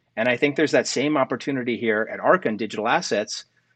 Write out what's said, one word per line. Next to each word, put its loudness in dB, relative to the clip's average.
And 2
I 2
think 2
there's 2
that 4
same 0
opportunity -2
here 0
at -10
Arca 2
and -4
digital -4
assets. -2